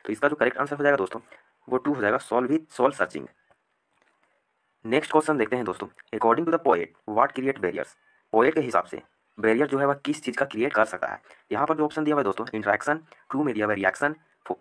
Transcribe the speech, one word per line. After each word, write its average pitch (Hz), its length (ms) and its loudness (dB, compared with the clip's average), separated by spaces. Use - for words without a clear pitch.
तो 107 80 -6
इसका 143 140 0
जो 147 80 0
करेक्ट 123 220 0
आंसर 147 180 -2
हो 143 80 -4
जाएगा 143 140 4
दोस्तों, 95 220 -2
वो 123 100 0
टू 147 160 0
हो 131 80 -4
जाएगा, 107 160 2
soul 123 340 0
with 160 280 -4
soul 127 200 2
searching। 73 280 -4
नेक्स्ट 127 260 0
क्वेश्चन 156 260 4
देखते 120 180 0
हैं 123 100 -2
दोस्तों, - 220 -6
according 120 340 2
to 165 80 2
the 165 100 -4
poet, 87 280 2
what 135 220 2
create 135 260 -4
barriers? 87 300 -4
पोएट 123 200 6
के 156 80 0
हिसाब 113 220 0
से - 180 -12
बैरियर 113 300 2
जो 135 120 -2
है 139 60 2
वह 139 80 2
किस 147 180 -4
चीज़ 123 140 -6
का 139 80 0
क्रिएट 131 280 -4
कर 107 120 4
सकता - 220 -6
है? - 140 -10
यहाँ 131 160 0
पर 156 100 2
जो 151 80 2
ऑप्शन 151 180 -2
दिया 151 120 2
हुआ 143 60 2
है - 20 2
दोस्तों, 101 300 -2
इंटरेक्शन, 107 460 0
टू 139 120 -2
में 131 100 -2
दिया 107 120 0
हुआ 107 80 2
है - 20 -2
रिएक्शन, 98 400 0
फो-, - 160 -6